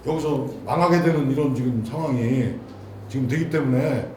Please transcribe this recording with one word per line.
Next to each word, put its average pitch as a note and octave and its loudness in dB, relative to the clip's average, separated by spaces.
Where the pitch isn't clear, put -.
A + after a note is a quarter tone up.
여기서 D3+ -2
망하게 E3+ 4
되는 D3+ 2
이런 C#3+ 2
지금 A#2+ 0
상황이 B2+ 0
지금 C3 -2
되기 D#3 0
때문에 C3+ 0